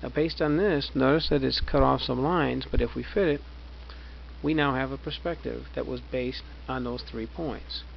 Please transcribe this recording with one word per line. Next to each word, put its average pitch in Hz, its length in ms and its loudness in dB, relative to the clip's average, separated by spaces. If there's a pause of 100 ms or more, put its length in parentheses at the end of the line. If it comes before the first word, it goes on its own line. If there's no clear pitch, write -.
Now, 127 60 -4
based 156 320 0
on 151 160 4
this, 170 360 2
notice 135 360 4
that 143 140 4
it's 127 180 0
cut - 200 4
off 135 200 6
some 123 200 0
lines, 135 480 2
but 123 120 4
if 120 120 0
we 123 100 -4
fit 196 240 2
it, 147 140 2 (1000)
we 147 100 4
now 143 220 4
have 131 160 0
a 135 60 -6
perspective 131 760 -6
that 131 120 -2
was 127 140 -4
based 127 420 -4 (240)
on 131 160 -4
those 120 200 -4
three 113 240 -8
points. - 560 -6 (140)